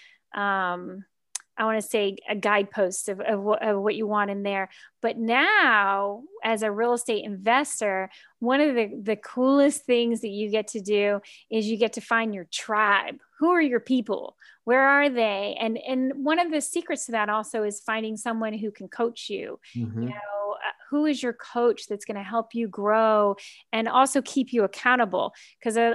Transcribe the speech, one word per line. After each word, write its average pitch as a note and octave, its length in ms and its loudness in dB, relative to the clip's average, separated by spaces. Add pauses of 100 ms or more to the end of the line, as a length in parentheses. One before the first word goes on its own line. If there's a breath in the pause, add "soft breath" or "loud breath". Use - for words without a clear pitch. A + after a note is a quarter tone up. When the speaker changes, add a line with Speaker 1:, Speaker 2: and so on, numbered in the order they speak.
(340 soft breath)
Speaker 1:
um, F#3+ 680 -4 (520)
I A3 80 -2
wanna A3 180 0
say G3+ 340 0 (120)
a G#3+ 60 -2
guidepost G3+ 760 0
of, G3 120 -6
of, G3+ 240 -2
wh-, G#3+ 180 2
of G#3 180 0
what G#3 140 0
you A3 120 -2
want G#3 240 0
in G3+ 120 -6
there. G3 260 -2 (320 loud breath)
But A3+ 160 -2
now, A3+ 1080 2 (180)
as A3 200 0
a G#3+ 80 0
real A#3 240 0
estate A#3 300 -2
investor, G3+ 840 0 (300 loud breath)
one B3+ 200 2
of D4 140 4
the, A3+ 260 -2
the G#3 160 -2
coolest C#4 680 2
things A#3 360 2
that A3 100 -6
you G#3 200 -4
get G#3+ 180 0
to A3 120 -8
do G3+ 400 0 (300 loud breath)
is A3 160 0
you A3 100 0
get G#3+ 180 0
to A3 60 -8
find A3+ 340 0
your F3+ 160 -10
tribe. G#3 720 0 (180)
Who D#4+ 120 4
are E4+ 120 4
your B3 180 2
people? A#3+ 560 -2 (280 loud breath)
Where B3+ 180 4
are C#4+ 260 4
they? G#3 520 0
And, A3+ 180 -2
and C4 460 -2
one D#4+ 160 2
of F4 100 -2
the D#4 100 0
secrets - 460 -6
to A#3 60 -8
that G#3+ 160 0
also G#3+ 340 -2
is G#3 180 -6
finding A3 360 -4
someone A3 360 -4
who G#3+ 180 -6
can G3 180 -14
coach - 420 -4
you. - 300 -10 (160 loud breath)
Speaker 2:
Mm-hmm. A2+ 260 -4
Speaker 1:
You B2 60 -4
know, E3 60 -6 (400)
uh, - 160 -8 (200)
who D4 160 2
is C4+ 160 -2
your A#3+ 120 -2
coach - 520 0
that's G3+ 180 -8
gonna G3+ 200 -8
help A3+ 300 -4
you A#3 120 -2
grow G#3 720 4 (360 loud breath)
and A3+ 140 -2
also C4 360 4
keep - 300 -4
you A3+ 120 4
accountable? A#3 720 0 (280 loud breath)
'Cause, A3 140 -2
uh, A#3 180 4